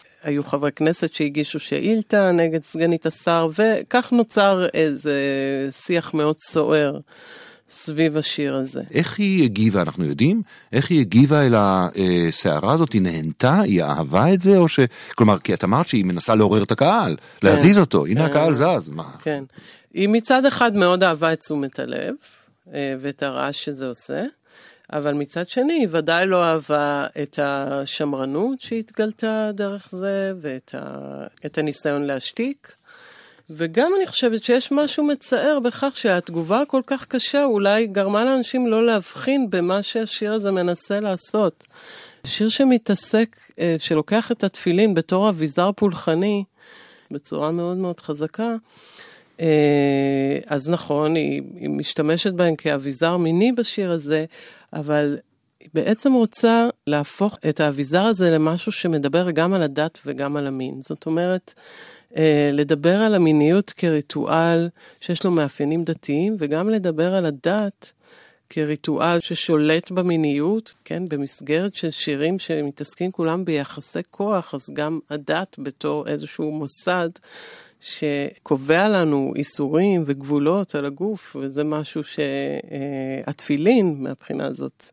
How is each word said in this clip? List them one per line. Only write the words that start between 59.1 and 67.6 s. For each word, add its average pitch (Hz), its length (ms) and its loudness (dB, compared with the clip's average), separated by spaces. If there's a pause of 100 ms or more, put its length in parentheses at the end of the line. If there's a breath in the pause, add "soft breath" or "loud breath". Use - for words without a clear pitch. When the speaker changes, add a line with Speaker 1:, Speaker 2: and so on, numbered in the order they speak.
Speaker 1:
גם 165 240 2
על 180 80 2
הדת 151 440 -2
וגם 139 300 -6
על 143 100 -4
המין. 135 340 -8
זאת - 260 -12
אומרת, 175 480 -2 (640 loud breath)
אה, 147 360 4
לדבר 151 440 2
על 220 180 2
המיניות 160 560 4
כריטואל 165 960 0 (320 soft breath)
שיש - 240 -4
לו 185 60 2
מאפיינים 156 540 -2
דתיים, 165 540 -2
וגם 160 320 -2
לדבר 180 440 0
על 180 120 0
הדת 190 680 -4 (580 soft breath)